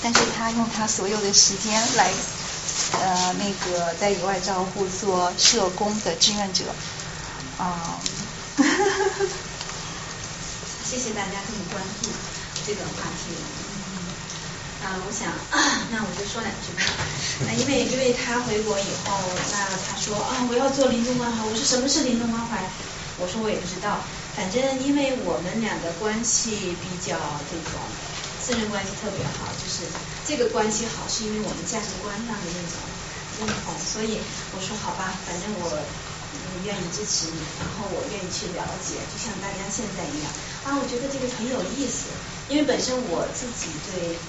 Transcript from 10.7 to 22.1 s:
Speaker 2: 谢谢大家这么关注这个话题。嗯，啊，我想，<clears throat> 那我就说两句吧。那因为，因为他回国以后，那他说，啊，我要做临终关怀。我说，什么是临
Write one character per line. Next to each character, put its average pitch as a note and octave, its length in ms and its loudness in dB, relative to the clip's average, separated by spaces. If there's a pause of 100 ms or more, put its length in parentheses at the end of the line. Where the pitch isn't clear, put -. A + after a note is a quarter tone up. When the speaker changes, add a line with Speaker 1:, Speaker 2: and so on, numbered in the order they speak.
Speaker 2:
谢 B3+ 140 -2
谢 A3+ 120 -2
大 G3+ 100 -2
家 F#3+ 260 -4
这 A3 60 -4
么 G#3 60 -4 (120)
关 G3 100 -4 (200)
注 A3 80 -2 (580)
这 G#3 80 0
个 F#3 80 -6
话 D3+ 340 -4
题。 F3 160 -6 (580)
嗯， F#3+ 60 -6 (880)
啊， F#3 220 -2
我 A3 40 -4
想， - 200 -4 (260)
<clears throat> C#4 340 4
那 A3 120 0
我 F#3 60 0 (100)
就 G3+ 100 -2
说 A#3 120 -2
两 G#3 200 -2
句 - 160 -6
吧。 - 60 2 (640)
那 A3+ 60 0
因 B3 140 4
为， A#3+ 180 4
因 B3 120 2
为 B3 160 6
他 A#3+ 280 2
回 A3 220 2
国 G#3 140 2
以 G3 60 2 (200)
后， G3 140 0 (340)
那 G3+ 60 0 (300)
他 - 120 -4
说， G#3 180 0
啊， B3 320 0
我 A#3+ 60 2
要 C4+ 140 6
做 C4+ 180 6
临 A#3 160 4
终 B3 140 2
关 A#3+ 140 2
怀。 A3 120 0
我 A3 120 0
说， C#4 80 0
什 B3+ 180 4
么 C#4 80 2
是 D4+ 140 4
临 A#3 160 4